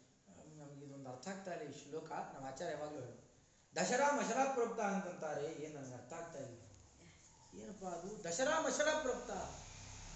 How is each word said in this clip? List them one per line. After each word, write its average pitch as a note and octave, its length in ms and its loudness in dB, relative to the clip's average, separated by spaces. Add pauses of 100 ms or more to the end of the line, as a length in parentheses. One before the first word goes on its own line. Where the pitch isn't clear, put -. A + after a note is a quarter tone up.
(580)
"ನಮ್ಗೆ C#3+ 280 -12
ಇದೊಂದು C3+ 240 -10
ಅರ್ಥ B2+ 180 -8
ಆಗ್ತಾ F#3+ 260 -6
ಇಲ್ಲ D3+ 180 -4
ಈ C3+ 120 -10
ಶ್ಲೋಕ." D#3 280 -6
ನಮ್ಮ C#3 360 -4
ಆಚಾರ್ಯ D3+ 260 -4
ಯಾವಾಗಲೂ D3 260 -4
ಹೇಳೋದು, - 300 -10 (460)
"ದಶರಾ B3 360 6
ಮಶರಾ B3 340 6
ಪ್ರೋಕ್ತ" A#3 340 4
ಅಂತಂತಾರೆ. D#3+ 840 0
ಏನ್ D3 120 -6
ನನಗೆ C3 180 -6
ಅರ್ಥ A#2+ 200 -10
ಆಗ್ತಾ E3 260 -6
ಇಲ್ಲ. A#2 200 -8 (1000)
ಏನಪ್ಪಾ F#3+ 260 -6
ಅದು F3+ 360 -4
ದಶರಾ C4+ 380 4
ಮಶರಾ D4+ 380 6
ಪ್ರೋಕ್ತ? A#3 320 0 (840)